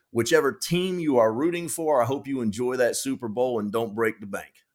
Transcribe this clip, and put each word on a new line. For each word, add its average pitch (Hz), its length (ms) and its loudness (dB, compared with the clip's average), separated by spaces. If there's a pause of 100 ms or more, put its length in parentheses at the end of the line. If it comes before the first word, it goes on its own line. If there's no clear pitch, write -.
(100)
whichever 131 420 4
team 180 480 -2
you 143 180 2
are 110 140 6
rooting 170 360 -2
for, 151 320 0
I 117 60 4
hope 135 200 -4
you 135 140 -4
enjoy 123 360 -2
that 120 200 2
Super 127 320 -4
Bowl 120 300 0
and 104 120 -4
don't 113 240 -2
break 113 260 0
the 107 60 -14
bank. 95 380 -12 (100)